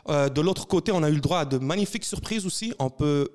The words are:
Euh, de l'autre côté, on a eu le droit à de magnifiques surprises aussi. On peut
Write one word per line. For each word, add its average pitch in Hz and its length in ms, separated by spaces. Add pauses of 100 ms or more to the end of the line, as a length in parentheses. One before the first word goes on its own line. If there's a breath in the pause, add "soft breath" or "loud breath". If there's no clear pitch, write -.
Euh, 143 220
de 131 120
l'autre 180 260
côté, 175 260
on 170 100
a 151 60
eu 151 60
le 147 60
droit 160 180
à 151 60
de 135 120
magnifiques 185 480
surprises 202 400
aussi. 220 340
On 131 100
peut 143 460